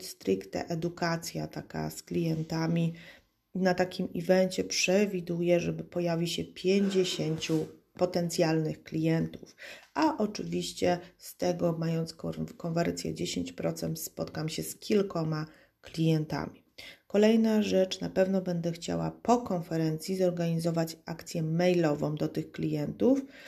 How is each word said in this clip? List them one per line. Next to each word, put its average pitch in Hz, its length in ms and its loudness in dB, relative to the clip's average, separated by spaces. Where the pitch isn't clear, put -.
stricte - 680 -4
edukacja 165 800 -4
taka 156 440 -8
z - 120 -14
klientami. 165 920 -2
Na 180 200 4
takim 180 420 0
evencie 185 480 2
przewiduję, 175 960 2
żeby 165 240 -4
pojawi 170 440 -2
się 165 160 -4
pięćdziesięciu 180 1200 2
potencjalnych 165 880 0
klientów, 160 720 -2
a 302 240 2
oczywiście 175 800 -2
z - 180 -18
tego, 175 420 0
mając 165 360 -2
kon-, 160 320 -6
konwersję 170 580 -2
dziesięć 175 380 -4
procent, 165 480 -4
spotkam 160 480 -6
się - 140 -6
z - 140 -10
kilkoma 165 720 0
klientami. 160 840 -2
Kolejna 220 560 6
rzecz, 190 380 2
na 170 100 -4
pewno 190 320 2
będę 170 300 -2
chciała 165 380 -4
po - 280 2
konferencji 165 800 -2
zorganizować 170 800 0
akcję 165 360 -8
mailową 160 720 2
do 156 140 -2
tych 156 240 -6
klientów 160 680 2